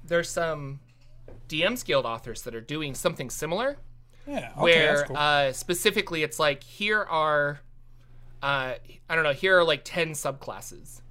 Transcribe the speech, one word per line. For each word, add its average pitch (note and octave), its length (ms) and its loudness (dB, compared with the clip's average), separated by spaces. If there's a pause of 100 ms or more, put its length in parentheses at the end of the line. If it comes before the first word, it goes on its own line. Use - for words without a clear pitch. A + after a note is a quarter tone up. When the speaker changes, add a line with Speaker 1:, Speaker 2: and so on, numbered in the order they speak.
Speaker 1:
there's E3+ 240 0
some D3 500 -4 (680)
D D#3+ 180 2
Ms A#3+ 160 0
Guild C3+ 220 4
authors A2+ 380 -6
that A2+ 120 -8
are A2+ 60 -8
doing D3 340 -6
something D3+ 340 -2
similar. A3 480 -2 (480)
Speaker 2:
Yeah, A#3+ 280 -8
okay, C#3 80 -4
Speaker 1:
Where, D#3+ 340 6
Speaker 2:
that's C#3+ 140 2
cool. C3+ 80 -4
Speaker 1:
uh, D3 340 4
specifically F3 720 0
it's D3+ 160 -4
like, D3 240 2
here G#3 400 -2
are, D3+ 560 0 (800)
uh, C3+ 340 0 (340)
I E3 60 0
don't D#3+ 100 4
know, C#3+ 80 4
here F#3 260 4
are, E3+ 60 8
like, D3+ 180 2
ten E3 280 -2
subclasses. - 1000 -8